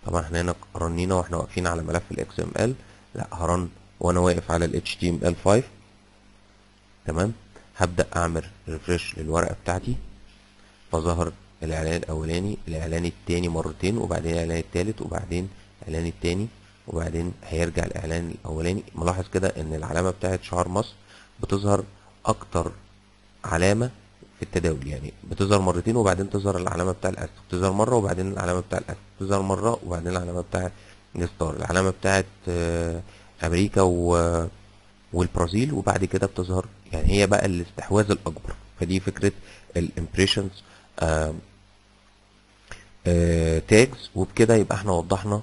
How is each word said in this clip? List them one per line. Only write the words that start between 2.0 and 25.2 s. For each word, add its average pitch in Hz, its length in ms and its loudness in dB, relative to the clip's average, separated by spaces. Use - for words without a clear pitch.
ال - 80 -6
اكس - 200 -6
ام 82 200 -2
ال. 117 140 2
لا، - 180 -6
هرن 87 360 0
وانا 87 200 2
واقف 87 320 2
على 85 140 2
ال 85 100 -2
اتش - 200 -4
تي 87 140 0
ام 85 140 0
ال 87 120 2
فايف. 107 300 4
تمام؟ 87 280 0
هبدأ 90 380 2
اعمل 85 280 0
refresh 85 480 -4
للورقة 85 460 0
بتاعتي، 92 320 -2
فظهر 82 420 0
الاعلان 80 320 -2
الاولاني، 85 640 -4
الاعلان 82 380 -4
التاني 87 420 -2
مرتين، 82 500 -2
وبعدين 82 340 -2
الاعلان 82 260 -2
التالت، 90 440 -4
وبعدين 87 480 -4
الاعلان 82 200 -2
التاني، 87 400 -4
وبعدين 82 460 -4
هيرجع 85 400 -2
الاعلان 85 480 -4
الاولاني. 82 420 -2
ملاحظ 90 280 -2
كده 95 140 2
ان 78 260 -4
العلامة 82 380 0
بتاعت 92 320 -2
شعار 90 240 0
مصر 95 260 -2
بتظهر 98 400 2
اكتر 87 460 0
علامة 101 460 2
في - 40 -6
التداول، 80 440 -2
يعني 71 260 -8